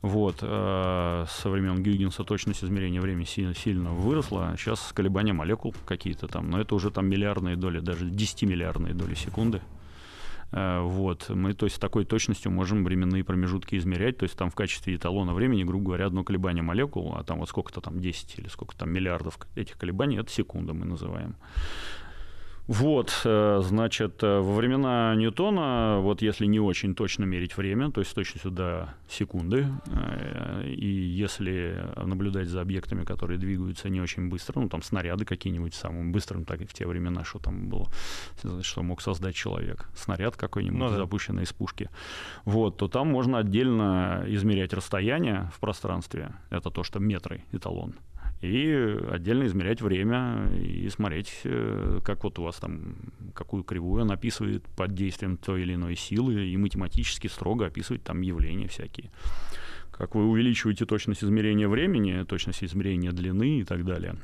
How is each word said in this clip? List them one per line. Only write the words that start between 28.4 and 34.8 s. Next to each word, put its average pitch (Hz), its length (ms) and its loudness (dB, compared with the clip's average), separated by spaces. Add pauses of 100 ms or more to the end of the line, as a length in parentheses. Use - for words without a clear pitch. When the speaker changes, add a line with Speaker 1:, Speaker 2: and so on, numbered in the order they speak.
Speaker 1:
до 85 420 -2 (140)
секунды, 98 580 0 (220)
э, - 800 -2
и 67 180 -4
если 92 1000 -2 (120)
наблюдать 95 500 0
за 87 140 -2
объектами, 92 440 -2
которые 90 360 0
двигаются 92 480 -2
не 92 120 0
очень 90 280 -2
быстро, 87 320 -4
ну, 117 80 0
там 82 140 -4